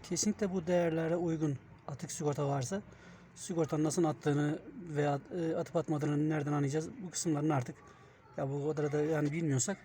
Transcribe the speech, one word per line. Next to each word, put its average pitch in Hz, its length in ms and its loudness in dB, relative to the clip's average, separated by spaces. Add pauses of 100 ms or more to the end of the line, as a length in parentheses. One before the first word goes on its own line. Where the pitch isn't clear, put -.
Kesinlikle 202 500 0
bu 180 140 -2
değerlere 165 500 2
uygun 156 420 0 (300)
atık 143 240 -8
sigorta 147 360 0
varsa 139 340 -2 (520)
sigortanın 160 500 0
nasıl 160 200 2
attığını 147 580 2 (120)
veya, 147 460 0 (140)
e, 165 200 0
atıp - 220 -2
atmadığını 151 520 2
nereden 147 240 0
anlayacağız? 147 360 0 (140)
Bu 180 80 -10
kısımların 151 400 0
artık, 139 260 0 (600)
ya 139 140 -2
bu 143 180 -2
kadar 147 240 0
da 147 100 2
yani 147 300 2
bilmiyorsak 165 520 2